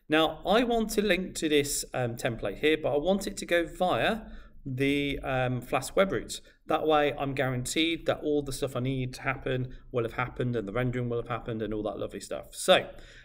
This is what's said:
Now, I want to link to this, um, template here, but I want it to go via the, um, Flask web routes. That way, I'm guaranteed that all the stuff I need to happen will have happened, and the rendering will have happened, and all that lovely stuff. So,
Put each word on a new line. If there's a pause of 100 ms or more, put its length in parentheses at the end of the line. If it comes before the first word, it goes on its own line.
Now,
I
want
to
link
to
this,
um,
template
here,
but
I
want
it
to
go
via (440)
the,
um,
Flask
web
routes. (260)
That
way,
I'm
guaranteed
that
all
the
stuff
I
need
to
happen (180)
will
have
happened,
and
the
rendering
will
have
happened,
and
all
that
lovely
stuff.
So, (380)